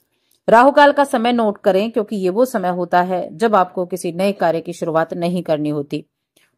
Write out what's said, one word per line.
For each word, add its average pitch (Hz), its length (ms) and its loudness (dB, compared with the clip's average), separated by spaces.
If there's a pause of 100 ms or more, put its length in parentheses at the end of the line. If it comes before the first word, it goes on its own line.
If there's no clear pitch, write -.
(500)
राहु 247 220 6
काल 285 200 6
का 285 120 0
समय 247 280 0
नोट 220 260 0
करें, 202 340 0
क्योंकि 220 240 -4
ये 190 140 -2
वो 220 160 0
समय 196 240 -4
होता 180 320 0
है 180 360 -6
जब 214 180 0
आपको 180 300 0
किसी 175 260 -8
नए 190 200 -2
कार्य 165 300 -2
की 170 120 -10
शुरुआत 165 400 -2
नहीं 175 300 -4
करनी 151 260 -2
होती। 147 360 -6 (520)